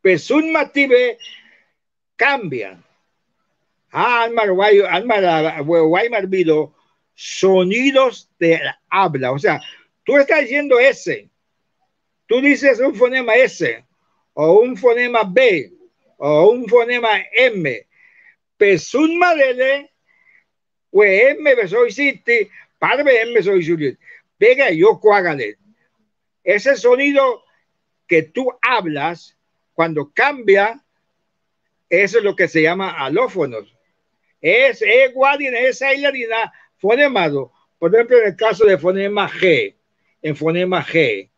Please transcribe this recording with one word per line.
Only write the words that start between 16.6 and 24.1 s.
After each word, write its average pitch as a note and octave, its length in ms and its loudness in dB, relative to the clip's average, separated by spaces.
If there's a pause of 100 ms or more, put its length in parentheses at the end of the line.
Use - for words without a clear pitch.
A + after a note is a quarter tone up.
fonema A#3 400 0 (240)
M. G3+ 540 -2 (680)
Pesun B3+ 640 0
madele, C#4 720 0 (1000)
we G#3 380 4
M D4 240 0
be A3+ 120 -2
soy A#3 240 0
siti, A#3 580 -4 (300)
parve B3 440 2
M A#3 200 0
soy F#3 200 0
sulit. D3+ 360 -4 (400)